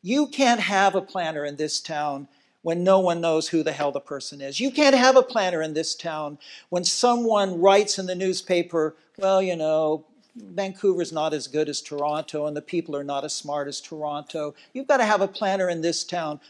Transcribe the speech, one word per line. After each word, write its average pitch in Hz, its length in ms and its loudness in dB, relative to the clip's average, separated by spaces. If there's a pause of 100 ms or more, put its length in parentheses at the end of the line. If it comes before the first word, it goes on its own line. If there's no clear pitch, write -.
You 277 240 0
can't 247 340 2
have 196 340 2
a 190 60 2
planner 160 460 -6
in 147 100 -8
this 151 240 -4
town 147 480 -6 (360)
when 170 180 0
no 190 160 6
one 175 220 2
knows 160 280 0
who 160 140 2
the 151 100 0
hell 147 200 -2
the 139 80 -4
person 143 400 -12
is. 139 180 -8
You 262 120 0
can't 277 260 6
have 262 200 8
a 254 60 10
planner 185 380 0
in 156 140 -4
this 156 200 -4
town 156 440 -8 (320)
when 175 120 -2
someone 214 800 2
writes 196 380 6
in 185 80 -6
the 185 80 -6
newspaper, 175 840 -2 (220)
"Well, 190 240 2
you 185 120 -2
know, 156 520 0 (280)
Vancouver's 190 800 -4
not 156 220 -2
as 139 120 -6
good 147 220 -2
as 143 140 -8
Toronto 147 640 -4
and 147 100 -6
the 147 60 -8
people 165 340 -6
are 143 80 -6
not 143 180 -4
as 147 120 -8
smart 147 340 -6
as 139 140 -10
Toronto." 147 720 -8 (180)
You've 262 140 -10
got 285 100 4
to 247 80 4
have 214 160 2
a 190 80 2
planner 190 400 -2
in 165 140 -4
this 165 220 -2
town 156 460 -6